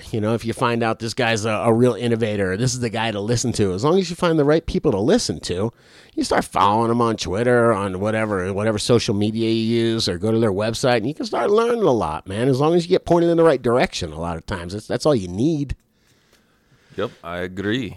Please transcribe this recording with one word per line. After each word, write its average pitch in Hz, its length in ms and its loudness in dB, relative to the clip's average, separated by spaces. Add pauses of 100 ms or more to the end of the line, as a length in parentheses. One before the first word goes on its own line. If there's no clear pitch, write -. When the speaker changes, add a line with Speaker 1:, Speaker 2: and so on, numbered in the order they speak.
(120)
Speaker 1:
You 113 100 -2
know, 110 120 0
if 110 100 -4
you 113 100 -4
find 117 280 0
out 113 160 0
this 113 140 -8
guy's 113 320 0
a, 113 60 -2
a 107 220 2
real 120 220 4
innovator, 107 640 0
this 123 160 -2
is 127 80 -6
the 120 80 -2
guy 113 220 -2
to 101 100 -4
listen 120 320 -2
to. 98 220 0
As 101 100 -4
long 170 140 4
as 180 100 0
you 175 80 -8
find 165 220 2
the 143 80 4
right 156 180 2
people - 280 -2
to 98 60 0
listen 117 420 0
to, 98 320 -4 (420)
you 302 100 -4
start - 220 0
following 113 420 2
them 117 140 2
on 113 160 0
Twitter, 117 540 2
on 95 280 -2
whatever, 107 520 -2
whatever 104 260 -2
social 117 360 2
media 110 360 0
you 113 120 0
use, 113 460 0
or 90 80 -4
go 104 160 -2
to 113 60 2
their 113 140 2
website, 117 440 0
and 107 100 -2
you 147 80 -4
can 269 120 -8
start - 240 -2
learning 233 320 2
a 160 100 4
lot, 82 340 -2
man. 110 220 -2
As 127 120 2
long 156 140 2
as 175 100 2
you 170 40 -12
get 180 160 2
pointed 170 240 4
in 170 80 2
the 165 80 6
right 143 160 4
direction 120 520 0
a 78 60 -12
lot 85 200 -6
of - 80 -14
times. 87 260 -8
That's, 104 140 -10
that's - 180 -4
all 151 100 4
you 95 140 -2
need. 135 480 -2 (1200)
Speaker 2:
Yep, 107 140 -6 (120)
I 85 160 -10
agree. 95 580 -6